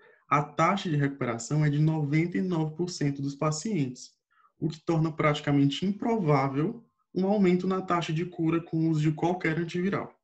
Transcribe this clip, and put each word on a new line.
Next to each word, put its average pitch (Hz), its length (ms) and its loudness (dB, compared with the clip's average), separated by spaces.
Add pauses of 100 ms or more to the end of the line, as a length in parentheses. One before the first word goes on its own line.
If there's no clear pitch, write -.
(280)
a 147 140 2
taxa 175 480 0
de 151 60 0
recuperação 139 680 -2
é 147 60 2
de 143 100 0
noventa 156 580 0
e 196 40 0
nove 160 340 -2
por 175 140 -4
cento 143 320 -2
dos 139 140 -4
pacientes, 151 760 -4 (480)
o - 100 -2
que - 100 -10
torna 160 320 0
praticamente 147 760 2
improvável 160 1000 0 (280)
um 185 140 0
aumento 185 400 4
na 190 140 0
taxa 175 300 -2
de 165 140 -2
cura 165 360 0
com 165 160 -4
o 160 120 2
uso 156 120 2
de 156 100 2
qualquer 170 480 -2
antiviral. 175 540 -4 (100)